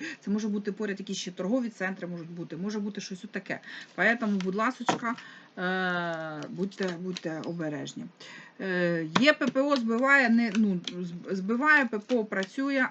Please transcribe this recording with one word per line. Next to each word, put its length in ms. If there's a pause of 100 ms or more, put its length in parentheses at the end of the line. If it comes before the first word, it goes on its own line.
(200)
це 120
може 160
бути 240
поряд 280
якісь 180
ще 140
торгові 380
центри 380
можуть 220
бути, 280
може 220
бути 220
щось 240
отаке. 340 (360)
Поэтому, 400
будь 200
ласочка... 600 (420)
е, 920
будьте, 500
будьте 460
обережні. 600 (560)
Е, 460 (120)
є 140
П 140
П 140
О 140
збиває, 540
не, 260
ну, 260 (100)
зб-, 440
збиває, 500
П 140
П 160
О 100
працює, 640